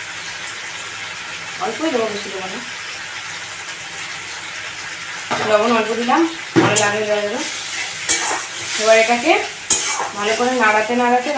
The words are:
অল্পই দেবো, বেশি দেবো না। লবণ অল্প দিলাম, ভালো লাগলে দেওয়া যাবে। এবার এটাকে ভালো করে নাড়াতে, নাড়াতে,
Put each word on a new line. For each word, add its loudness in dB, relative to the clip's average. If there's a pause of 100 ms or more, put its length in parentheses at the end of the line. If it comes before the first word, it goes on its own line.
(1600)
অল্পই -2
দেবো, 2
বেশি -6
দেবো -6
না। -6 (3000)
লবণ 6
অল্প 2 (100)
দিলাম, 4 (400)
ভালো 4
লাগলে 2
দেওয়া 2
যাবে। -2 (1400)
এবার 8
এটাকে 4 (840)
ভালো 0
করে 4 (120)
নাড়াতে, 4
নাড়াতে, 4